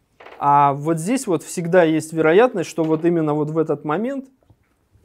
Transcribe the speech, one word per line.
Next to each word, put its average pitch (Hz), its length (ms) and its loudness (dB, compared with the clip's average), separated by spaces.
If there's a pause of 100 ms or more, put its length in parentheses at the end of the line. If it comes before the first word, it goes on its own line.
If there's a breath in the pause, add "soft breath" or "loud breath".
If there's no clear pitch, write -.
(380)
А 143 340 4
вот 147 260 -2
здесь 226 280 -4
вот 165 160 -2
всегда 175 400 0
есть 156 300 0
вероятность, 165 580 2
что 165 140 -2
вот 160 200 0
именно 165 300 0
вот 151 160 -2
в 160 80 -2
этот 151 260 -2
момент – 240 420 -4 (800)